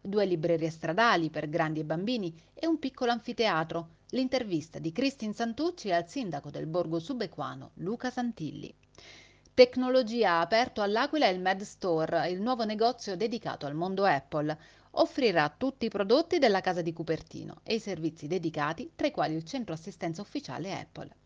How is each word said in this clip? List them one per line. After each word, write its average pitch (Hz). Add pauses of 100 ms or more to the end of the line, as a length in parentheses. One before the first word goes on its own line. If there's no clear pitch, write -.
Due 208
librerie 165
stradali 170
per 151
grandi 156
e 156
bambini 175 (160)
e -
un 320
piccolo 247
anfiteatro. 170 (180)
L'intervista 220
di 160
Cristin 233
Santucci 233
al 170
sindaco 160
del 147
borgo 165
subequano, 151
Luca 233
Santilli. - (800)
Tecnologia 247
ha 165
aperto 226
all'Aquila 240
il 185
Med 190
Store, 160
il 180
nuovo 240
negozio 214
dedicato 185
al 143
mondo 185
Apple. 151 (320)
Offrirà 196
tutti 254
i 220
prodotti 233
della 214
casa 180
di 165
Cupertino -
e -
i 226
servizi 160
dedicati, 160
tra 311
i 285
quali 160
il 160
centro 220
assistenza 165
ufficiale 170
Apple. - (120)